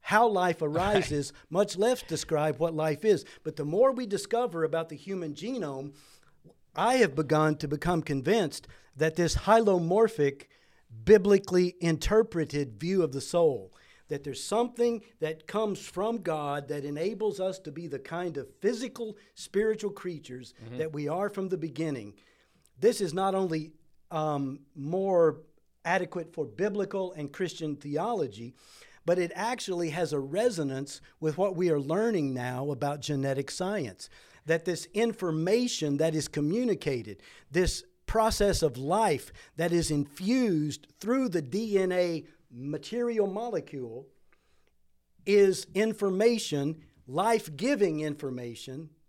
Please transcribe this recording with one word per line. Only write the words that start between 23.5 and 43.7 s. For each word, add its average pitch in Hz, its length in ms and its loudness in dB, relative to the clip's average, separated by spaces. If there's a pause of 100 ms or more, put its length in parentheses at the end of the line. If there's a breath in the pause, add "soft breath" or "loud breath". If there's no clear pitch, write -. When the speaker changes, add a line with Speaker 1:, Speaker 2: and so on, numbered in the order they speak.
Speaker 1:
um, 147 500 -2 (140)
more 170 680 2 (420)
adequate 170 500 -2
for 156 100 -4
biblical 190 680 -4
and 147 200 -10
Christian 160 440 -6
theology, 143 800 -4 (520 loud breath)
but 175 120 4
it 175 180 0
actually 185 540 -4
has 151 220 -2
a 147 80 0
resonance 143 800 -2 (200 soft breath)
with 156 180 -2
what 190 180 0
we 175 140 2
are 147 100 2
learning 160 540 0
now 127 360 -4
about 143 300 -4
genetic 139 500 -2
science, 180 600 -6 (340 loud breath)
that 160 200 0
this 170 280 -4
information 190 1080 0
that 156 180 2
is 151 100 -2
communicated, 147 960 -2 (280 loud breath)
this 156 340 0 (220)
process 214 540 2
of 139 160 0
life 160 560 0 (220 loud breath)
that 170 180 0
is 170 200 2
infused 170 960 0 (100)
through 254 300 0
the 170 140 0
D 202 360 -2
N 185 140 2
A 170 320 0 (280 loud breath)
material 202 760 -2
molecule, 147 800 -8 (1160)